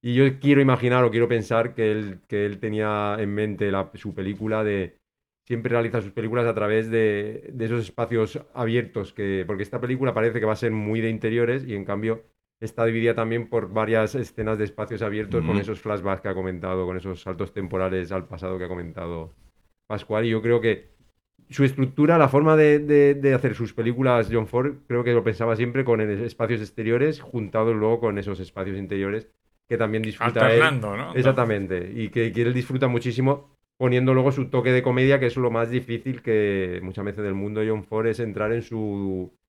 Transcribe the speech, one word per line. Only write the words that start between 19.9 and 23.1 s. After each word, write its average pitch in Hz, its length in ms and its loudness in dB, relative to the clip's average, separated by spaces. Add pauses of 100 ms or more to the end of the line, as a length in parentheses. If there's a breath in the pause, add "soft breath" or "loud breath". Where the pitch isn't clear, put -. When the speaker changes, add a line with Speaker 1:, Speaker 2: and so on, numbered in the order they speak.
Speaker 1:
Y 117 60 0
yo 110 100 0
creo 117 180 4
que 110 320 0 (580)
su 135 160 2
estructura, 139 520 4
la 143 120 6
forma 151 260 6
de, 151 240 6
de, 143 340 6